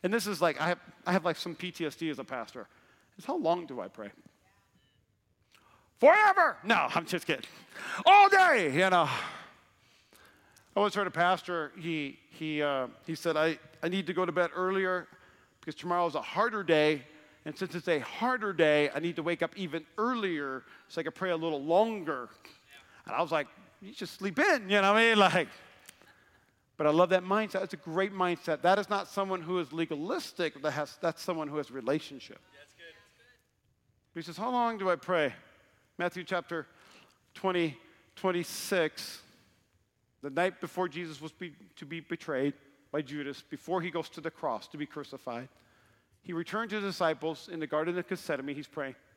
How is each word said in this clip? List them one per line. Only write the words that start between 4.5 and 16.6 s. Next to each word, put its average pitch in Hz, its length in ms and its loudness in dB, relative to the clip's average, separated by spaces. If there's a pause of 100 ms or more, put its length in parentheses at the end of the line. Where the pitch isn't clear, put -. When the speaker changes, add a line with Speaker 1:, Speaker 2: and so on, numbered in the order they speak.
Speaker 1:
Forever! 370 640 8
No, 175 280 2
I'm 170 140 0
just 175 200 -6
kidding. 135 180 -4 (600)
All 392 240 12
day, 311 460 6
you 185 160 6
know. 170 180 6 (1700)
I 202 40 2
once 202 160 2
heard 202 100 0
a 170 60 -8
pastor, 170 680 0
he, 156 400 -6 (120)
he, 156 300 -6
uh, 135 280 -2 (180)
he 160 80 -6
said, 160 220 -2
"I, 156 240 0 (240)
I 165 40 0
need 180 200 -2
to 185 40 -4
go 180 140 0
to 170 60 -4
bed 170 200 0
earlier 185 540 -2 (540)
because - 160 -10
tomorrow's 175 400 -2
a 139 40 -2
harder 208 440 -2